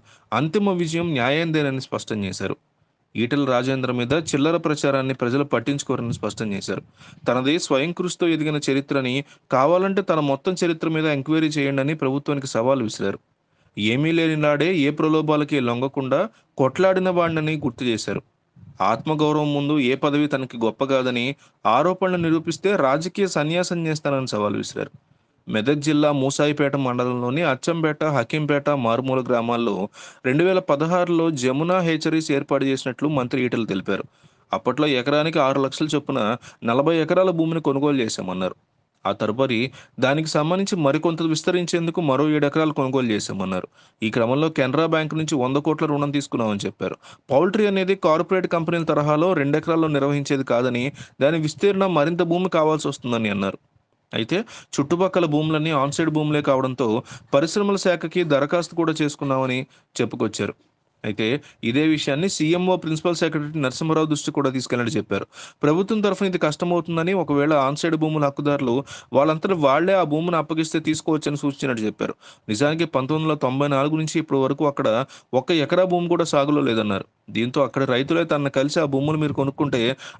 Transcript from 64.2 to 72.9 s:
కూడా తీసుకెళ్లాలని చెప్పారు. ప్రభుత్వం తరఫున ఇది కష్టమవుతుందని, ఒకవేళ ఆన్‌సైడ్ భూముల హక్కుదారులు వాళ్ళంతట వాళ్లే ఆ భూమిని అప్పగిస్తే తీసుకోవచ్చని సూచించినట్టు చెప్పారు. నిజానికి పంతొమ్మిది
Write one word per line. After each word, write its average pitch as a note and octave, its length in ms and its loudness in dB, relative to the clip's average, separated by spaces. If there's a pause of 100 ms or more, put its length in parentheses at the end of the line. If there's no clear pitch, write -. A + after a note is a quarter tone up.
కూడా C#3 160 0
తీసుకెళ్లాలని B2 420 -2
చెప్పారు. G2+ 340 -4 (360)
ప్రభుత్వం F#3+ 380 2
తరఫున G3 260 0
ఇది F3+ 120 -2
కష్టమవుతుందని, E3+ 720 -2
ఒకవేళ D3 400 2
ఆన్‌సైడ్ D3 440 0
భూముల D#3 280 0
హక్కుదారులు C#3 600 0 (280)
వాళ్ళంతట D#3 400 2
వాళ్లే D#3+ 420 4
ఆ F#3 80 4
భూమిని E3 340 0
అప్పగిస్తే D#3+ 440 -2
తీసుకోవచ్చని D3+ 560 -2
సూచించినట్టు C3+ 460 -2
చెప్పారు. G#2+ 320 -4 (340)
నిజానికి C#3+ 360 2
పంతొమ్మిది D#3 460 0